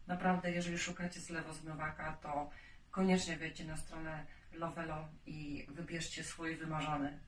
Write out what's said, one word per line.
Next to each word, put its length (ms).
Naprawdę, 460
jeżeli 260
szukacie 420
zlewozmywaka, 920
to 380
koniecznie 460
wejdźcie 280
na 120
stronę 500
Lovelo 560
i 420
wybierzcie 560
swój 320
wymarzony. 720